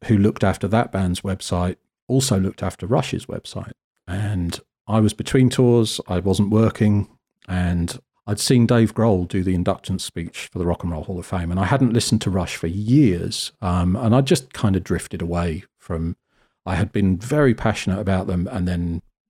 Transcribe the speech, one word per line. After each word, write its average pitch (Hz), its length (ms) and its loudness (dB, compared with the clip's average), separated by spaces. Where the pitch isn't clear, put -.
who 107 120 4
looked 104 260 2
after 95 240 0
that 113 240 0
band's 92 300 -2
website 92 540 -4
also 131 300 2
looked 95 240 -2
after 92 240 -6
Rush's - 400 -2
website. - 460 -10
And 95 540 -4
I 110 140 2
was 107 140 4
between 131 340 2
tours, 120 600 2
I 90 100 -2
wasn't 98 320 2
working, 107 580 2
and 87 500 -2
I'd 101 140 -4
seen 120 260 4
Dave 117 280 4
Grohl 101 320 2
do 95 160 -2
the 92 120 0
induction 90 440 -2
speech - 540 -10
for - 60 -8
the 87 80 -2
Rock 87 160 -2
and 87 100 -4
Roll 76 120 -6
Hall 92 140 -8
of - 80 -12
Fame, 87 240 -4
and 90 80 -2
I 98 80 0
hadn't 127 260 2
listened - 300 2
to 101 80 -2
Rush 92 260 -4
for - 100 -6
years, 101 920 0
um, 90 360 0
and 113 180 2
I 131 60 4
just - 320 0
kind 98 240 0
of 90 80 -2
drifted 85 380 -4
away 85 420 -4
from, 82 380 -6
I 90 80 -2
had 90 180 -2
been 98 240 2
very 135 380 2
passionate 101 460 -2
about 95 260 0
them 90 240 -2
and 90 180 -4
then 87 340 -4